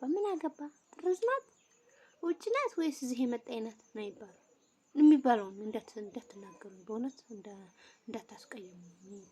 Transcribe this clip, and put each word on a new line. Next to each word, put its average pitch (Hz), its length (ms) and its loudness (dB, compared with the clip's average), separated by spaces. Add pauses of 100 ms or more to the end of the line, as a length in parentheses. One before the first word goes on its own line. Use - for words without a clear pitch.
ምን 392 200 0
አገባ? 330 320 -4 (300)
ጥርዝ 359 340 -2
ናት፣ 508 240 0 (760)
ውጭ 339 280 -4
ናት 523 220 0
ወይስ 320 260 -2
እዚህ 247 200 -4
የመጣኝ 240 420 -2
ናት 226 240 -10
ነው 214 160 -12
የሚባለው። 202 360 -14 (580)
የሚባለውን 254 640 8
እንዳት-፣ 214 380 -8
እንዳትናገሩኝ፣ 196 840 -16
በእውነት 226 440 -6
እንዳ-፣ 202 280 -16 (460)
እንዳታስቀይሙኝ፣ 185 960 -16 (360)